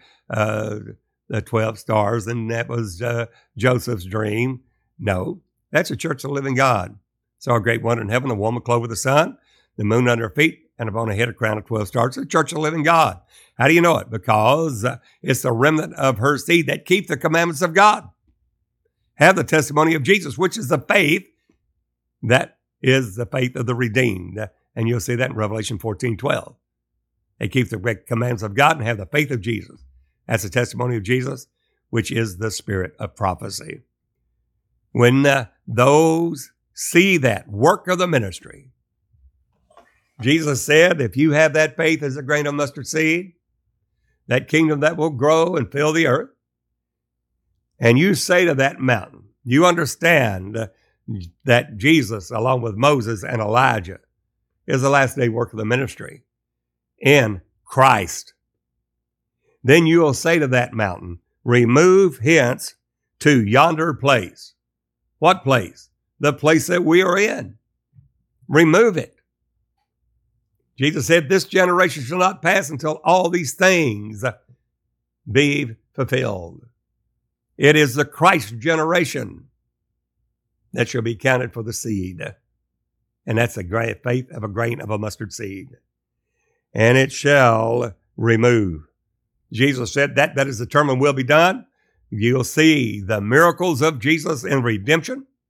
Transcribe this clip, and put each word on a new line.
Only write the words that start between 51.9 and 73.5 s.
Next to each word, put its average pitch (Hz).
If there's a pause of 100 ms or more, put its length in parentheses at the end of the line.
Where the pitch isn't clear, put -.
along 120
with 110
Moses 117
and 123
Elijah, 110 (640)
is 135
the 139
last 139
day 123
work 113
of -
the 107
ministry 113 (760)
in 120 (240)
Christ. 123 (1300)
Then 160
you 170
will 147
say 165
to 147
that 123
mountain, 92 (240)
"Remove 143
hence 135 (460)
to 135
yonder 151
place." 117 (640)
What 180
place? 123 (320)
The 143
place 151
that 180
we 170
are 185
in. 208 (880)
Remove 170
it. - (1600)
Jesus 147
said, 165
"This 196
generation 180
shall 165
not 180
pass 175
until 151
all 175
these 170